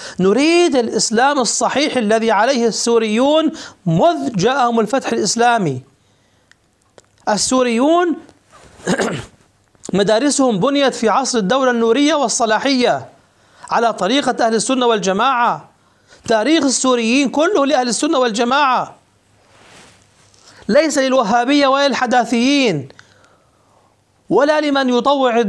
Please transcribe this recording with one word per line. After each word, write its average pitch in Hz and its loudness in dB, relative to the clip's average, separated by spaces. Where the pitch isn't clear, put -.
نريد 269 2
الإسلام 240 0
الصحيح 247 -2
الذي 220 0
عليه 233 0
السوريون 233 0
مذ 262 0
جاءهم 240 0
الفتح 226 -2
الإسلامي. 226 0
السوريون 254 0
<clears throat> - -8
مدارسهم 220 0
بنيت 269 0
في 226 -2
عصر 240 0
الدولة 247 0
النورية 240 2
والصلاحية 226 -2
على 220 0
طريقة 233 -2
أهل 226 0
السنة 254 -2
والجماعة. 220 0
تاريخ 262 0
السوريين 254 0
كله 311 0
لأهل 262 0
السنة 294 -2
والجماعة، 247 0
ليس 294 2
للوهابية 262 2
ولا 277 2
للحداثيين 240 0
ولا 294 2
لمن 277 0
يطوع، 247 0